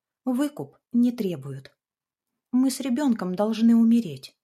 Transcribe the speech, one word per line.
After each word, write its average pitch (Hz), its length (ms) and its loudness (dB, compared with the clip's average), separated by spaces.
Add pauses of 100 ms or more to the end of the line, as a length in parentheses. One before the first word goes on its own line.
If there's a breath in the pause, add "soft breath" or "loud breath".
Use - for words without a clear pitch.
(260)
Выкуп 262 500 -4 (160)
не 240 180 2
требуют. 139 640 -8 (800)
Мы 262 180 2
с 269 100 -8
ребенком 240 540 -2
должны 220 400 2
умереть. 226 680 2